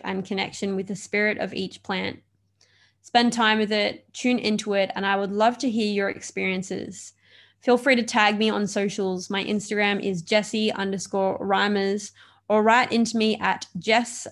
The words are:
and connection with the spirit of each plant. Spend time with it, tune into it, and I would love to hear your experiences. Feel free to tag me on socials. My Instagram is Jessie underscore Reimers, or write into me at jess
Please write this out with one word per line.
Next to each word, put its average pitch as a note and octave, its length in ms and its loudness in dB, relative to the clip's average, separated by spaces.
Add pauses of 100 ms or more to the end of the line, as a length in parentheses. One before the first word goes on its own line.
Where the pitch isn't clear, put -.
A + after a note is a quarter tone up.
and F#3+ 200 -6
connection G3 520 -4
with F#3+ 100 -6
the G3 80 -6
spirit G#3 440 -2
of G3 140 -6
each - 300 -8
plant. - 360 -6 (840)
Spend A#3+ 320 2
time A3 240 4
with G#3+ 140 0
it, G#3 420 0
tune B3 260 0
into G#3 360 -2
it, G3 200 0
and G3 100 -4
I G3 120 2
would G3 140 -2
love A3 260 2
to C4+ 120 -2
hear G#3+ 220 0
your G3 180 0
experiences. F#3+ 1040 -6 (460)
Feel B3 180 4
free B3+ 180 4
to A#3+ 80 2
tag G#3+ 340 2
me A3 120 2
on G#3 180 0
socials. G3 640 -2
My G3 140 -2
Instagram G#3 580 -2
is F#3 200 -4
Jessie G#3+ 500 0
underscore G3 680 -2
Reimers, G3 720 0 (360)
or G#3+ 160 4
write A#3 300 4
into A3+ 240 2
me A3 220 2
at F#3 260 -2 (120)
jess A3+ 540 0